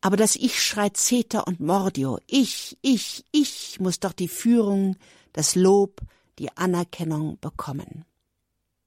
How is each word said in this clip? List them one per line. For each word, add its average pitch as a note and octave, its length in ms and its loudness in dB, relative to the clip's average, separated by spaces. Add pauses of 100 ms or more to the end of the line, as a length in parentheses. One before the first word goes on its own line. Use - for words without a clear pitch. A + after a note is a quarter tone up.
Aber G3 160 2
das G#3+ 200 4
Ich-Schrei G#3 540 0
Zeter - 560 0
und F3+ 140 -4
Mordio, D#3 680 0
ich, - 560 0
ich, - 480 0
ich - 500 -2
muss F#3 200 -2
doch F#3 120 -4
die F3 160 -4
Führung, G3 680 2 (360)
das D#3 220 0
Lob, F#3+ 460 4 (380)
die - 180 -8
Anerkennung E3+ 840 -4
bekommen. - 640 -12 (840)